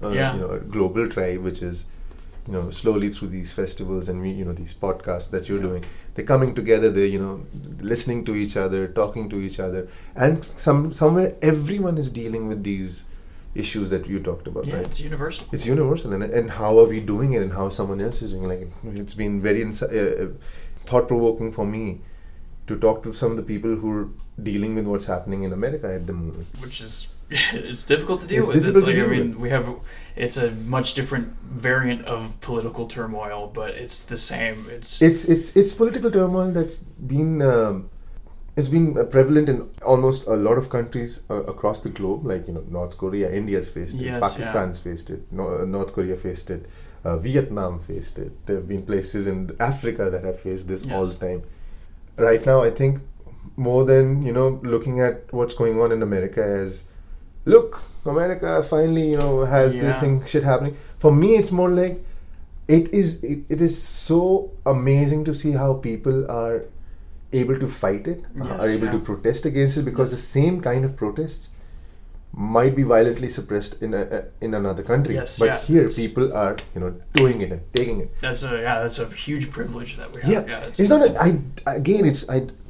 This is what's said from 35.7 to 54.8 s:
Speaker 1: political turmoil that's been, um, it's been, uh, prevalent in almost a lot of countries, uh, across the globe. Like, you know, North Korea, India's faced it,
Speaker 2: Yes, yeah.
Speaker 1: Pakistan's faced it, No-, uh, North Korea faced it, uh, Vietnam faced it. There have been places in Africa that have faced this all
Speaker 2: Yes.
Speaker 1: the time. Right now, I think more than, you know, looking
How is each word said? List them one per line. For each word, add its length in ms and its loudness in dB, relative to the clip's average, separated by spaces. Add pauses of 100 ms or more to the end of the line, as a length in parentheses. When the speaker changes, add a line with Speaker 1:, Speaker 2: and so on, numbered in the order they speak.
Speaker 1:
political 400 0
turmoil 400 2
that's 240 -2
been, 680 -2
um, 480 2 (640)
it's 120 0
been, 300 4
uh, 60 4
prevalent 440 6
in 200 0 (140)
almost 440 4
a 80 2
lot 240 4
of 120 -2
countries, 600 -4
uh, 140 -2
across 360 -4
the 80 -6
globe. 380 -4
Like, 220 -4
you 40 -8
know, 160 -8
North 300 -6
Korea, 320 -2
India's 380 -2
faced 260 -8
it, 80 -6
Speaker 2:
Yes, 100 -6
yeah. 80 -4
Speaker 1:
Pakistan's 580 -2
faced 300 -10
it, 140 -10 (100)
No-, 280 -4
uh, 40 -2
North 300 -4
Korea 220 -2
faced 340 -8
it, 160 -10 (380)
uh, 120 -2
Vietnam 640 -2
faced 400 -10
it. 140 -10 (140)
There 100 -2
have 120 -6
been 140 -4
places 460 -2
in 220 -4 (100)
Africa 500 -2
that 140 -4
have 140 -4
faced 300 -6
this 220 -6
all 160 0
Speaker 2:
Yes. 100 -4
Speaker 1:
the 100 -6
time. 160 -4 (760)
Right 260 4
now, 180 8
I 80 6
think 300 2 (560)
more 280 4
than, 380 6
you 100 0
know, 300 2
looking 380 0